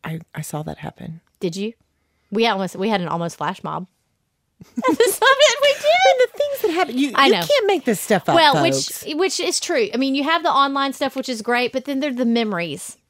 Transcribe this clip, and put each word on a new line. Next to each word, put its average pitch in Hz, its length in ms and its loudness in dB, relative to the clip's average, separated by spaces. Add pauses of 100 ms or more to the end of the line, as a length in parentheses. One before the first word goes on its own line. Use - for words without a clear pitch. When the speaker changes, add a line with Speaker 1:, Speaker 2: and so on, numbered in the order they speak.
Speaker 1:
I, 160 160 -8 (160)
I 156 60 -10
saw 151 200 -8
that 156 160 -10
happen. 165 420 -14 (200)
Speaker 2:
Did 175 160 -6
you? 214 160 -6 (580)
We 226 160 2
almost, 196 300 -2
we 196 140 -2
had 202 100 0
an 170 80 -4
almost 170 300 -4
flash 160 260 -6
mob 160 240 -8 (400)
<laughs> - 320 -20
at - 60 -20 (320)
the 440 140 4
summit. 539 500 4
We 571 120 4
did. 571 100 -8
Speaker 1:
I 698 220 4
mean, 508 260 6
the - 60 -20
things 571 240 -2
that 415 80 0
happen, 311 280 -2
you, 269 160 0
Speaker 2:
I 277 120 4
Speaker 1:
you 339 60 6
Speaker 2:
know. 175 100 2
Speaker 1:
can't 466 240 2
make 381 180 0
this 214 160 0
stuff - 280 0
up, - 60 2
Speaker 2:
Well, 320 200 6
Speaker 1:
folks. 135 500 -2
Speaker 2:
which, 302 100 -8
which 359 260 -2
is - 200 -2
true. 269 320 0
I - 40 -6
mean, 269 180 0
you 277 100 -2
have 330 180 0
the 339 80 0
online 277 420 0
stuff, 269 240 -4
which 262 120 -6
is 226 140 -8
great, 240 300 -2
but 262 120 -6
then 269 160 -4
there 294 100 -2
are 247 40 -6
the 247 100 -2
memories 202 720 -2 (140)